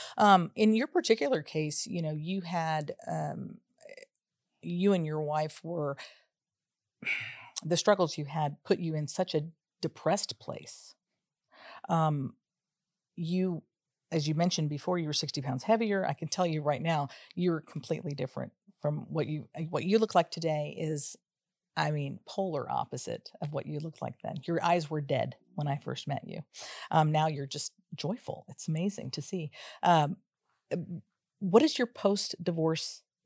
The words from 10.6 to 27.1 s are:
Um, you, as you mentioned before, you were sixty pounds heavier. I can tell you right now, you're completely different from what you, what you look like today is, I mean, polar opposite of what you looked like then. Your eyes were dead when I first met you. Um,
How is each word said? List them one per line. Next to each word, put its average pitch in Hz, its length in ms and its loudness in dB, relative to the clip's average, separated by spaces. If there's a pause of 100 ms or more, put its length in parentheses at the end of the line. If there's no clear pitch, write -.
Um, 156 460 2 (800)
you, 175 480 0 (480)
as 151 160 0
you 156 80 0
mentioned 165 340 2
before, 165 280 -2
you 160 100 -2
were 147 60 -2
sixty 143 280 -2
pounds 131 220 -4
heavier. 214 420 2
I - 60 0
can 156 160 -6
tell 185 180 0
you 156 160 0
right 143 200 0
now, 151 260 0 (260)
you're 175 280 0
completely 147 520 -6
different 139 380 -6 (300)
from 151 280 -2
what 147 180 -2
you, 151 200 -6 (220)
what 151 160 -2
you 208 140 4
look 220 160 0
like 170 160 6
today 151 460 -2
is, 156 380 -4 (600)
I 156 160 2
mean, 143 360 -2
polar 170 440 -2
opposite - 580 -4 (120)
of 147 120 -6
what 139 140 -4
you 151 120 -4
looked 156 220 -8
like - 220 -6
then. - 220 -6
Your 165 180 0
eyes 170 260 2
were 156 120 -2
dead 127 340 0 (200)
when 147 120 -2
I 139 160 0
first - 240 -6
met 143 200 -4
you. - 120 -10 (500)
Um, 156 220 6